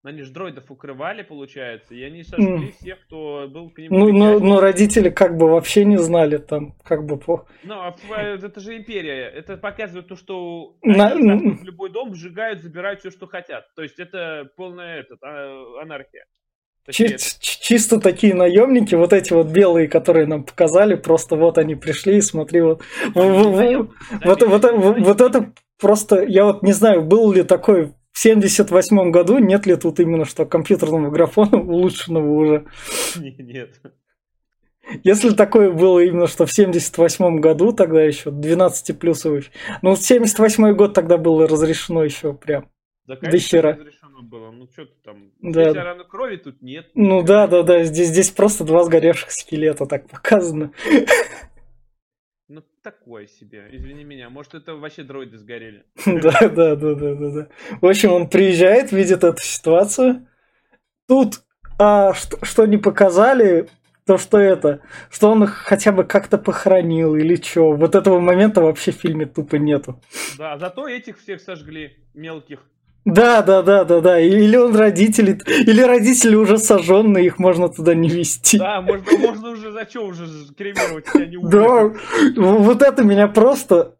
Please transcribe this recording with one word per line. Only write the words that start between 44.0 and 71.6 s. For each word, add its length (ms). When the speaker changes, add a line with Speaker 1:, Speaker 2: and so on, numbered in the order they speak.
Speaker 1:
было. 280
Ну, 180
че 160
ты 80
там? 360
Speaker 2:
Да. 300
Speaker 1:
Здесь 120
раны 220
крови 320
тут 260
нет. 320
Speaker 2:
Ну 280
да, 240
да, 160
да, 220
здесь, 240
здесь 220
просто 340
два 200
сгоревших 480
скелета 540
так 220
показано. 640
<laughs> 640
Speaker 1:
Ну, 140
такое 440
себе, 460
извини 320
меня. 240
Может, 260
это 200
вообще 280
дроиды 360
сгорели? 460
Speaker 2:
<laughs> 100
Да, 420
да, 280
да, 180
да, 200
да, 160
да. 180
В 60
общем, 260
он 160
приезжает, 640
видит 320
эту 180
ситуацию. 840
Тут, 340
а, 360
что, 300
что 220
не 120
показали, 880
то, 120
что 200
это, 420
что 200
он 140
их 100
хотя 380
бы 120
как-то 340
похоронил 800
или 200
че. 360
Вот 220
этого 260
момента 420
вообще 300
в 40
фильме 300
тупо 300
нету. 440
Speaker 1:
Да, 200
зато 300
этих 300
всех 220
сожгли, 560